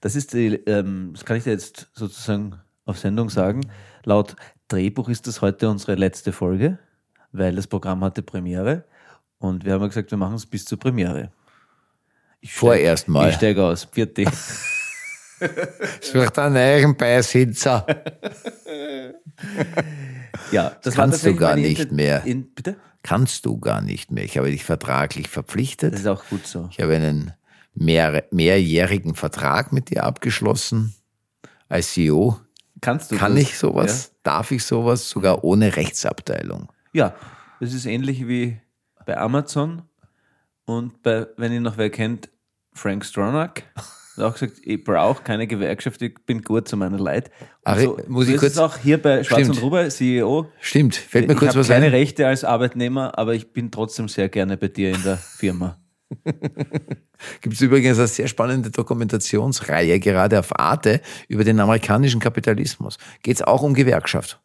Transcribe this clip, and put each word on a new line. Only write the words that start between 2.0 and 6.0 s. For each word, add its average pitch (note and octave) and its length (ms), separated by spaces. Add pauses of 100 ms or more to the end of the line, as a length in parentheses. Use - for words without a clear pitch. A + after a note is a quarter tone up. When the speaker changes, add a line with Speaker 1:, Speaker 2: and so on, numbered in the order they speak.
Speaker 1:
auf F#2+ 120
Sendung A2 320
sagen. G#2 380 (360)
Laut G#2 320 (320)
Drehbuch G#2+ 420
ist A#2 180
das A2+ 140
heute G2+ 280
unsere G2+ 240
letzte F#2+ 380